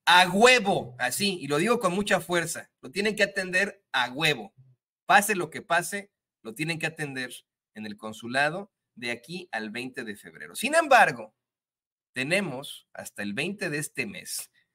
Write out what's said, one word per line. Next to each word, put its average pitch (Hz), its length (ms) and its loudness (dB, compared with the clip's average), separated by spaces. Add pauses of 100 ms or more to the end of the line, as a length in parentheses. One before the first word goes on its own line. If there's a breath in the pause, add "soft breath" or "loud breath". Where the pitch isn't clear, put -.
a 180 240 8
huevo, 202 680 6
así, 175 440 -2
y 139 60 -8
lo 147 100 0
digo 226 220 2
con 180 140 0
mucha 202 280 0
fuerza, 165 500 -4 (100)
lo 131 100 -14
tienen 202 240 -2
que 208 80 2
atender 190 680 -2
a 123 200 0
huevo. 135 420 -2 (520)
Pase 202 300 6
lo 165 140 -4
que - 120 -12
pase, 175 500 -2 (300)
lo 113 120 -14
tienen 160 260 -4
que 165 60 -4
atender 135 480 -8 (400)
en 107 120 -12
el 104 120 -10
consulado 135 760 -4 (240)
de 120 160 -8
aquí 165 400 -10
al 110 200 -6
veinte 123 320 -8
de 107 120 -10
febrero. 80 400 -18
Sin 285 200 -2
embargo, 208 600 4 (800)
tenemos 151 800 -4
hasta 101 300 -12
el 101 100 -4
veinte 180 360 -4
de 147 80 -4
este 139 280 -6
mes, - 440 -12 (240)